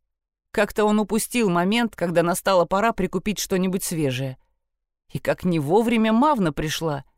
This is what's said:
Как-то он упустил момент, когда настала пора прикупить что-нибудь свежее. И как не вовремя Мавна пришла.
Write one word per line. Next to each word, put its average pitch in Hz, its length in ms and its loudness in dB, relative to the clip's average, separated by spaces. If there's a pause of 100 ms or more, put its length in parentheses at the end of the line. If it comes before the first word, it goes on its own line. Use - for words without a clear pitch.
(520)
Как-то 214 340 0
он 214 140 2
упустил 220 500 0
момент, 196 460 0
когда 170 280 0
настала 175 420 2
пора 202 280 0
прикупить 185 460 -4
что-нибудь 185 440 -2
свежее. 135 540 -4 (720)
И - 60 -6
как - 260 -2
не 175 160 0
вовремя 220 540 2
Мавна 226 400 2
пришла. 151 500 -6 (140)